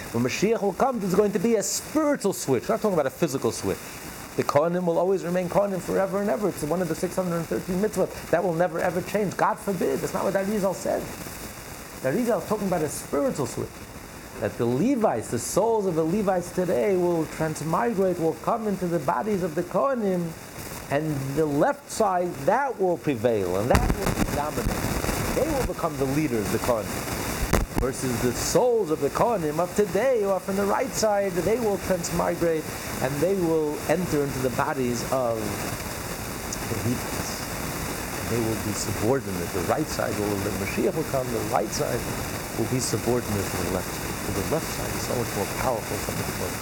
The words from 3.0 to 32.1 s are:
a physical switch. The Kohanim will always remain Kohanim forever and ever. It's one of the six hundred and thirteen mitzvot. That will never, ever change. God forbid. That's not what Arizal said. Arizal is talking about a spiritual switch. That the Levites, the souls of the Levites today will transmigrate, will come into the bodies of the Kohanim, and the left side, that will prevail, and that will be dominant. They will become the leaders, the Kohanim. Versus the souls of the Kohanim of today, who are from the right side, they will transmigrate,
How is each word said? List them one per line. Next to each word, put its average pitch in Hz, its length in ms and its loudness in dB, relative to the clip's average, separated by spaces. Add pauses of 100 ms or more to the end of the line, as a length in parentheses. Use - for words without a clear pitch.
a 131 40 0
physical 131 420 0
switch. 92 260 -2 (580)
The 131 60 0
Kohanim 175 420 2
will 165 140 2
always 175 260 2
remain 175 240 0
Kohanim 196 320 2
forever 180 400 0
and 202 80 0
ever. 220 200 0
It's - 160 -2
one 170 180 0
of 175 60 0
the 160 80 -2
six 180 180 -2
hundred 180 220 0
and 165 100 -2
thirteen 185 300 -2
mitzvot. 190 540 -2
That 165 120 4
will 185 100 0
never, 165 280 0
ever 175 220 0
change. 196 340 -2
God 190 240 2
forbid. 202 400 -2
That's 147 120 -4
not - 120 -2
what 190 100 0
Arizal 196 400 0
said. - 260 -2 (1040)
Arizal 190 400 2
is - 60 -8
talking 202 180 0
about 180 160 2
a 151 60 0
spiritual 247 580 0
switch. - 220 -6 (720)
That 104 180 -2
the 120 80 2
Levites, 165 640 2
the 120 80 0
souls 214 480 2
of 180 80 2
the 156 80 4
Levites 185 480 2
today 190 460 2
will 175 300 2
transmigrate, 180 920 0
will 160 240 2
come 220 240 0
into 190 220 -2
the 170 100 0
bodies 190 460 0
of 160 100 -2
the 170 80 0
Kohanim, 196 640 0 (640)
and 151 240 0 (220)
the 156 100 4
left 156 420 2
side, 180 500 2
that 202 420 2
will 180 180 4
prevail, 107 600 2
and 113 120 0
that - 260 4
will 190 280 0
be 131 100 -2
dominant. 139 340 -2 (680)
They 247 100 2
will 262 260 0
become 160 260 -2
the 135 80 2
leaders, 131 440 0
the 107 80 0
Kohanim. 104 540 0 (680)
Versus 123 420 0
the 123 100 2
souls 214 580 4
of 151 100 0
the 139 100 2
Kohanim 170 500 2
of 180 160 2
today, 208 460 4
who 196 80 2
are 185 100 2
from 190 160 -2
the 202 80 2
right 214 240 2
side, 202 440 2 (120)
they 220 160 2
will 208 240 2
transmigrate, 170 800 0 (380)